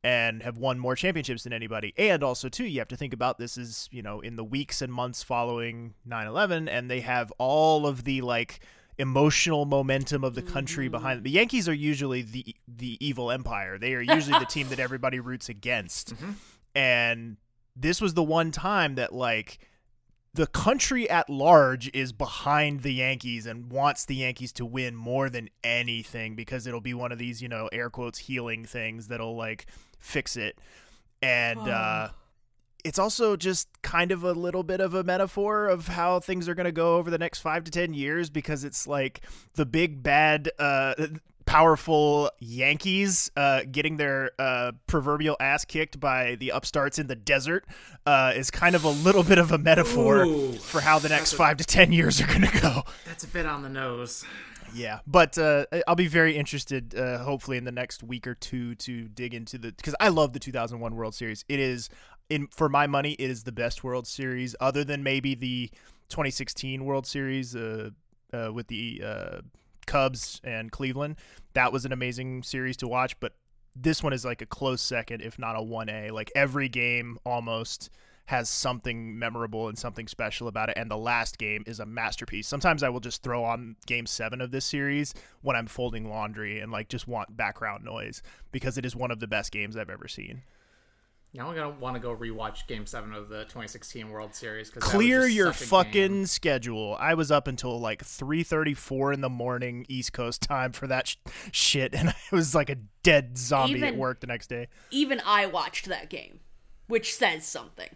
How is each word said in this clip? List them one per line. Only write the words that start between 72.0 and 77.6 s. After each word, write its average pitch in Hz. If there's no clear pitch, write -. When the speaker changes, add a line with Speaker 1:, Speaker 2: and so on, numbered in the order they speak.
Speaker 1:
series 127
to 131
watch, 127
but 120
this 147
one 143
is, 123
like, 120
a 113
close 131
second, 117
if 113
not 113
a 110
one 113
A. 107
Like, 110
every 139
game 120
almost 117